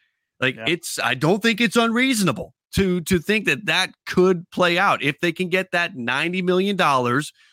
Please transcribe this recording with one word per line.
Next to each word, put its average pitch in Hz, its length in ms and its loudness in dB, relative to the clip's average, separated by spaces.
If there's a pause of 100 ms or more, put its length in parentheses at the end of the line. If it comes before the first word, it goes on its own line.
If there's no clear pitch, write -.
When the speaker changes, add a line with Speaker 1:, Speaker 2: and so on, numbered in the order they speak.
(400)
Speaker 1:
Like, 127 160 -2
Speaker 2:
Yeah. 113 120 -12
Speaker 1:
it's, 165 320 -4
I 120 140 -2
don't 156 280 2
think 226 180 0
it's 226 160 0
unreasonable 233 800 0 (220)
to, 180 260 2
to 175 180 0
think 208 260 -2
that 139 200 -4
that 170 260 -2 (140)
could 180 440 2
play 175 280 0
out. 180 260 2
If 143 160 -2
they 170 140 0
can 180 160 -4
get 185 220 -2
that 175 260 -2
ninety 147 440 -2
million 185 360 0
dollars 139 560 2 (200)